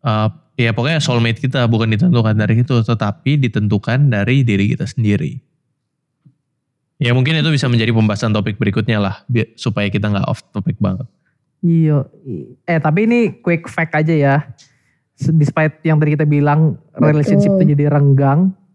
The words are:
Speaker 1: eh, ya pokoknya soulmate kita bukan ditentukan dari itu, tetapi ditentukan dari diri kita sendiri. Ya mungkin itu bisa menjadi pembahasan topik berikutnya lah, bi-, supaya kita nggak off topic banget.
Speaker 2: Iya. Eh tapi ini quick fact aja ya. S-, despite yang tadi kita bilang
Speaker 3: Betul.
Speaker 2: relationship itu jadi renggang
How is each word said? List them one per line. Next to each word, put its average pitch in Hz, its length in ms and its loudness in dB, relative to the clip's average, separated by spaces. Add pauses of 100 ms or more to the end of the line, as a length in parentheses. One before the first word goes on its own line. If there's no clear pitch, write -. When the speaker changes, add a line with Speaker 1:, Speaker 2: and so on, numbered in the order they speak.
Speaker 1:
eh, 110 260 -2 (300)
ya 117 120 0
pokoknya 131 280 -2
soulmate 117 400 0
kita 127 280 -2
bukan 113 220 0
ditentukan 110 460 2
dari 107 260 0
itu, 127 180 0
tetapi 110 600 -2
ditentukan 110 720 0
dari 117 340 2
diri 101 260 2
kita - 160 -2
sendiri. 101 560 -2 (1600)
Ya 120 160 -2
mungkin 127 200 0
itu 156 140 0
bisa 147 160 0
menjadi 117 260 0
pembahasan 110 400 0
topik 104 260 -2
berikutnya 107 420 -2
lah, 98 260 -4
bi-, 123 300 -4
supaya 104 320 -4
kita 101 220 -2
nggak 101 180 -2
off - 240 -6
topic 98 260 -6
banget. 98 300 -4 (540)
Speaker 2:
Iya. 160 420 2 (640)
Eh 170 120 -2
tapi 165 300 0
ini 233 320 0
quick 170 280 -4
fact - 280 -6
aja 156 160 0
ya. 143 260 2 (800)
S-, - 180 -2
despite 156 500 0
yang 156 140 2
tadi 151 180 2
kita 151 100 -2
bilang 147 500 2 (180)
Speaker 3:
Betul. - 160 -4
Speaker 2:
relationship 196 480 2
itu 165 160 4
jadi 147 160 2
renggang 143 640 2 (240)